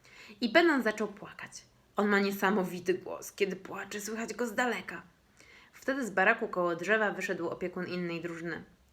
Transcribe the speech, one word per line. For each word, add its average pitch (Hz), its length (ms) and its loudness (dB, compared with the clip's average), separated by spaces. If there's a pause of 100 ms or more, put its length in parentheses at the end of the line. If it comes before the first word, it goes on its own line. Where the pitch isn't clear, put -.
(420)
I 233 100 0
Benon 320 320 8
zaczął 214 240 0
płakać. - 440 -14 (440)
On 208 120 4
ma 202 120 6
niesamowity 185 760 2
głos. - 380 -8
Kiedy 190 240 -2
płacze, 196 460 -10
słychać 220 320 -6
go 247 140 -4
z 214 80 -10
daleka. 202 460 -2 (720)
Wtedy 269 320 -4
z 202 40 -4
baraku 202 380 4
koło 175 280 0
drzewa 202 360 2
wyszedł 180 360 -4
opiekun 180 400 -4
innej 175 340 -4
drużyny. 165 420 -6 (300)